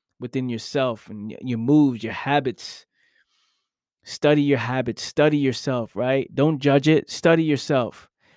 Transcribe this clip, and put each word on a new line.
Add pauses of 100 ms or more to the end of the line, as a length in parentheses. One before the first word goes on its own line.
(200)
within
yourself
and
y-,
your
moves,
your
habits. (1160)
Study
your
habits,
study
yourself,
right?
Don't
judge
it,
study
yourself. (280)